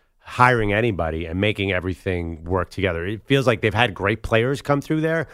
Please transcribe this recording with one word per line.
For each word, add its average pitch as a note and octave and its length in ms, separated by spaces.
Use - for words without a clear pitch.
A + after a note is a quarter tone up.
hiring A#2+ 540
anybody E2+ 540
and E2+ 120
making G2+ 320
everything F2 720
work F2 280
together. F2 340
It G#2 200
feels C3+ 220
like A#2 140
they've G#2+ 120
had A2 200
great G2 280
players A#2+ 400
come C#3+ 200
through D#3 200
there, D#3+ 320